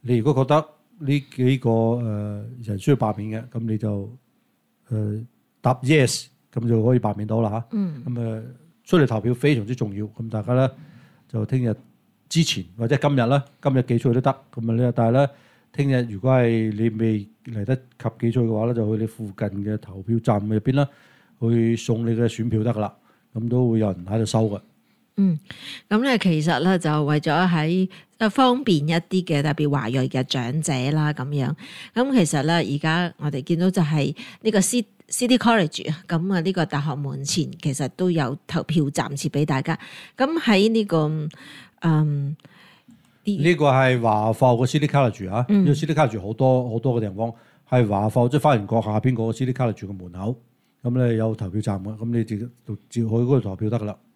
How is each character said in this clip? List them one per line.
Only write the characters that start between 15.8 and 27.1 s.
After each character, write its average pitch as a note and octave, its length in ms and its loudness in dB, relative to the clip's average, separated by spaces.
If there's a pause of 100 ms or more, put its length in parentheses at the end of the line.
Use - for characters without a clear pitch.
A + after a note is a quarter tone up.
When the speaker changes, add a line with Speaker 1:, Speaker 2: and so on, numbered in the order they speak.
Speaker 1:
日 B2 180 0
如 G2 100 -10
果 C3 140 2
係 A#2 400 2
你 A2 240 0
未 A2 300 0 (180)
嚟 G#2+ 200 -6
得 C3 100 0
及 - 340 -8 (100)
寄 A#2 120 0
出 B2 100 0
去 A2+ 80 2
嘅 G#2+ 100 0
話 A2+ 60 0
呢， A#2+ 80 0
就 A2 220 0
去 G#2+ 60 -2
你 A2+ 60 -2
附 A2 180 -10
近 G2+ 220 -6 (160)
嘅 G#2+ 140 -4
投 G2 240 -14
票 A2+ 180 0
站 G#2+ 200 0
入 G#2+ 200 0
邊 C3 140 -2
呢， C#3 140 2 (520)
去 A#2 360 2
送 A2+ 300 -2
你 A#2 140 0
嘅 A#2+ 60 4
選 A2+ 240 -2
票 A2 140 0
得 A#2 100 0
㗎 G#2+ 60 -4
啦。 G#2 160 -6 (400)
噉 A2+ 120 -4
都 A#2+ 240 2
會 A2+ 80 4
有 G#2 120 2
人 F2 160 -8
喺 G#2 100 -2
度 A2 80 2
收 A2+ 200 2
嘅。 G2+ 140 -4 (580)
Speaker 2:
嗯， F#3+ 200 2 (500)
噉 G#3+ 160 0
呢， C4 140 2
其 E3 240 2
實 D3+ 220 2
呢， F#3 160 4
就 D3+ 260 0
為 D3+ 140 2